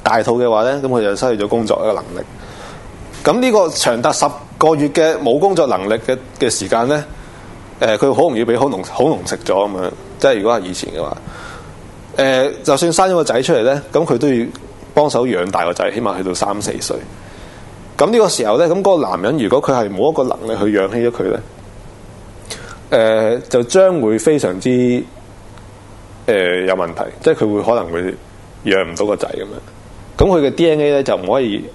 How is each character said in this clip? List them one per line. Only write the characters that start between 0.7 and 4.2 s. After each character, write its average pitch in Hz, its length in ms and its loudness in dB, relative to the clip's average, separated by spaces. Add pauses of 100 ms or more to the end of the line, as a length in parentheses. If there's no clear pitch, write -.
噉 139 140 -4
佢 123 140 0
就 101 140 0
失 123 220 0
去 101 60 -2
咗 104 40 -2
工 113 180 0
作 98 140 0
嘅 104 140 0
能 87 100 -4 (120)
力。 - 100 -10 (960)
噉 180 160 4
呢 254 120 2
個 196 180 4
長 120 320 0
達 151 120 2
十 - 120 0 (320)